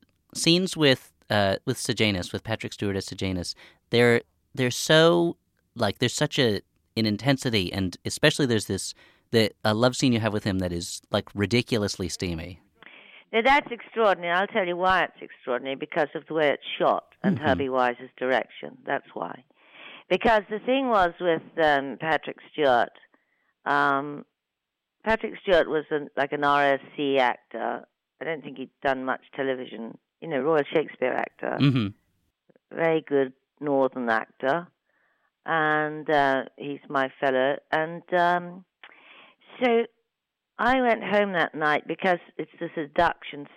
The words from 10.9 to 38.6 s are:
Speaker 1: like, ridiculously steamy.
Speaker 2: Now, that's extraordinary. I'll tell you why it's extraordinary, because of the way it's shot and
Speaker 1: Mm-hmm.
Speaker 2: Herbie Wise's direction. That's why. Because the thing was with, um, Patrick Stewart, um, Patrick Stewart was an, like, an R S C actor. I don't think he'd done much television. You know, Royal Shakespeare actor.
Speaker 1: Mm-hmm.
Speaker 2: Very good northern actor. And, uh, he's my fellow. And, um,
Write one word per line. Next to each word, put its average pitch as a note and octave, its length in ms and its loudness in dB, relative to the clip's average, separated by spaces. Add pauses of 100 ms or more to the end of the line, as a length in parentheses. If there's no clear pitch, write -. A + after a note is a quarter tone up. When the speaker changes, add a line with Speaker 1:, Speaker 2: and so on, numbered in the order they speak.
Speaker 1:
like, G2+ 240 -2
ridiculously G2+ 760 -2
steamy. F2 520 -8 (720)
Speaker 2:
Now, A3+ 80 2
that's C4+ 300 2
extraordinary. F#3 600 -2
I'll F#3+ 140 0
tell G3+ 200 -2
you F3 100 -4
why F#3 260 2
it's - 180 -8
extraordinary, C3+ 540 -6
because D3 400 -2
of D3 120 -10
the D#3+ 60 -10
way D#3 160 2
it's - 140 -4 (160)
shot B2+ 260 2 (180)
and F3+ 140 0
Speaker 1:
Mm-hmm. D3 80 -6
Speaker 2:
Herbie C3+ 240 0
Wise's B2+ 480 -2
direction. - 680 -4
That's C#3+ 280 -6
why. - 300 -10 (680)
Because G#3 400 2
the G#3 100 -6
thing B3+ 300 0
was F#3 300 4
with, E3+ 220 0 (200)
um, C#3 380 2
Patrick - 380 -4 (140)
Stewart, B2+ 400 2 (760)
um, C#3+ 580 0 (800)
Patrick A3 380 -2
Stewart E3 280 4
was D3 220 -2
an, D3 240 -4
like, C#3 160 -2
an D3 120 -4
R C#3+ 200 4 (120)
S C3 40 -6 (160)
C C#3 240 0
actor. A#2+ 680 -2 (360)
I - 40 -10
don't D3+ 180 -8
think C#3+ 140 -14
he'd C3 120 -12 (140)
done C3 220 -2
much C3 160 -4 (140)
television. B2+ 640 -6 (240)
You E3 80 -12
know, C#3 100 -2
Royal D3 240 0 (100)
Shakespeare C3 400 -2
actor. - 460 -6
Speaker 1:
Mm-hmm. B2 280 2 (880)
Speaker 2:
Very D#3+ 260 0
good C3+ 320 0 (260)
northern C3+ 500 0
actor. C3+ 580 -2 (800)
And, D3+ 640 -2
uh, C#3 340 4 (140)
he's C#3+ 220 -10 (100)
my C3+ 300 -2
fellow. C3+ 380 2 (140)
And, D#3+ 300 -2 (120)
um, F3 520 0 (1000)